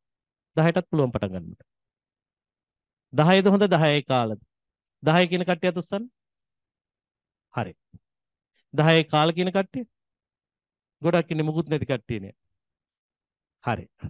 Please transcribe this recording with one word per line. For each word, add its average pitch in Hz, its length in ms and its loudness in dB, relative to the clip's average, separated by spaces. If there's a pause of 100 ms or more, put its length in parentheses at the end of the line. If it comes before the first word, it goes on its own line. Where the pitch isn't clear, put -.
(560)
දහයටත් 165 320 2
පුළුවන් 139 240 0
පටන් 101 200 -4
ගන්න 90 160 -10
මට. - 140 -20 (1500)
දහයද 180 340 4
හොඳ 202 220 4
දහයයි 151 340 2
කාලද? 117 380 -2 (600)
දහය 160 240 4
කියන 175 180 -4
කට්ටිය 180 280 -2
අත 170 60 -8
උස්සන්න. 202 260 -8 (1500)
හරි. 120 180 -6 (1000)
දහයයි 160 300 2
කාල 156 280 0
කියන 180 180 -4
කට්ටිය? 196 340 -6 (1160)
ගොඩක් 170 280 0
ඉන්නේ 156 180 -2
මුකුත් 156 200 -4
නැති 143 180 -2
කට්ටියනේ. 104 480 -6 (1300)
හරි. 120 200 -4 (260)